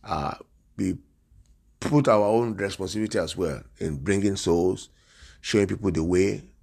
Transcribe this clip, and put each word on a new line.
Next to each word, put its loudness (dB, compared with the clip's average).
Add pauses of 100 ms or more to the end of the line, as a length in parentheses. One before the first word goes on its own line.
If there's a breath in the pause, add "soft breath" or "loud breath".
Uh, -4 (420)
we -2 (800)
put 2
our 6
own 2
responsibility -4
as -2
well -4 (160)
in -4
bringing 0
souls, 0 (520 soft breath)
showing 2
people -2
the 0
way. 2 (200)